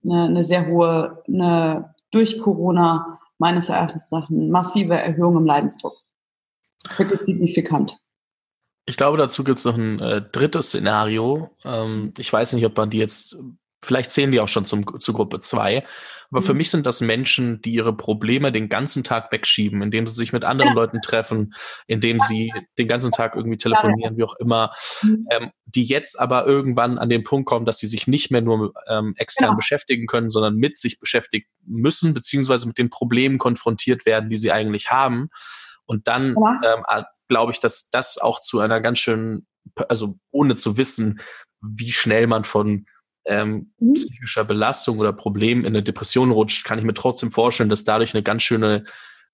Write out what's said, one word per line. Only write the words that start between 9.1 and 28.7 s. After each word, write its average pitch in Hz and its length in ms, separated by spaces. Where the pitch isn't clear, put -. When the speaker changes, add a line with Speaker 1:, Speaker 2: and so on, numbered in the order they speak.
Speaker 2:
dazu 135 260
gibt's 131 220
noch 117 120
ein, 110 220
äh, 110 220
drittes 151 480
Szenario. 110 800
Ähm, 110 540
ich - 140
weiß 117 220
nicht, 117 120
ob 107 100
man 107 140
die 110 80
jetzt, - 400
vielleicht 127 280
zählen 139 200
die 123 80
auch 104 80
schon 98 180
zum, 104 340
zu - 140
Gruppe 104 260
zwei. 107 460
Aber 131 100
für 113 120
Speaker 1:
Mhm. 131 60
Speaker 2:
mich 165 120
sind 151 140
das 127 160
Menschen, 117 600
die 117 100
ihre 113 240
Probleme 110 560
den 110 180
ganzen 127 340
Tag - 280
wegschieben, 104 500
indem 113 260
sie 113 80
sich 117 160
mit 120 120
anderen 131 260
Speaker 1:
Ja. 117 60
Speaker 2:
Leuten 113 260
treffen, 110 520
indem 117 300
Speaker 1:
Ja. 107 80
Speaker 2:
sie 110 280
den 120 100
ganzen 120 240
Tag 113 240
irgendwie 113 260
Speaker 1:
Ja, 113 100
ja. - 40
Speaker 2:
telefonieren, 113 420
wie 117 60
auch - 120
immer, 117 360
Speaker 1:
Mhm. 220 300
Speaker 2:
ähm, 117 200
die 120 180
jetzt 135 360
aber 123 260
irgendwann 127 520
an 117 120
den 117 140
Punkt 135 240
kommen, 117 180
dass 113 140
sie 107 80
sich 107 200
nicht 139 240
mehr 123 100
nur, 110 320